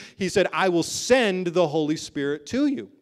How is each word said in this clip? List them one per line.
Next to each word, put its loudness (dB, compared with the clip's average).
He -4
said, 2
"I 2
will 2
send 0
the 2
Holy 0
Spirit -6
to 0
you." -4